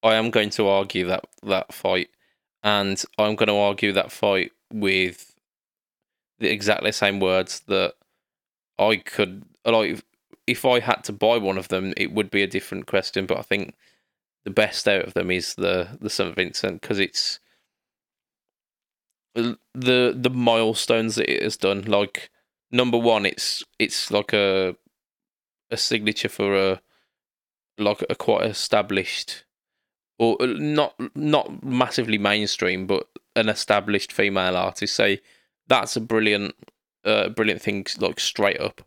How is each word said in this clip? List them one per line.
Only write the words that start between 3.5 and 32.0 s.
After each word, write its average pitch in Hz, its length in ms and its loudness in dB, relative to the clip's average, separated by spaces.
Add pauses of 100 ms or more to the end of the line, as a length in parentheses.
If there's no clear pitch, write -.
argue 101 340 2
that 95 200 0
fight 98 400 0 (180)
with 95 640 -2 (1040)
the 104 120 0
exactly 104 420 0
same 101 260 0
words 92 500 0
that 95 260 0 (840)
I 104 180 2
could, 95 480 -4 (200)
like, 110 280 2
if, - 100 -8 (440)
if - 200 -4
I 123 140 4
had 113 240 -4
to - 80 -8
buy 110 260 2
one 95 180 0
of 92 120 -6
them, 95 280 -2
it - 160 -2
would 101 180 -2
be 98 120 0
a 98 40 0
different 95 400 -8
question, 95 380 -2
but 92 140 -2
I - 40 -8
think - 320 -4 (720)
the 101 60 -8
best 104 360 0
out 98 200 2
of - 80 -16
them 90 160 -2
is 90 240 -4
the, 92 460 -2
the 104 100 -6
Saint 87 240 -4
Vincent, 90 480 -4
'cause 104 160 -4
it's - 420 -2 (2000)
l-, 117 200 -2 (180)
the, 127 420 4
the 123 140 0
milestones 113 880 2
that - 140 0
it - 120 2
has - 140 -2
done. 98 260 0
Like, 101 480 0 (400)
number 123 260 2
one, 113 300 4
it's, - 360 -4 (160)
it's - 320 -2
like 104 220 0
a, 95 440 2 (960)
a 117 60 -6
signature 110 520 -2
for 101 280 0
a, 95 240 2 (960)
like, 104 320 0
a - 60 0
quite - 320 2
established, - 1000 -2 (760)
or, 113 220 4
uh, 127 60 2
not, 151 480 0 (200)
not 151 480 0
massively 123 560 0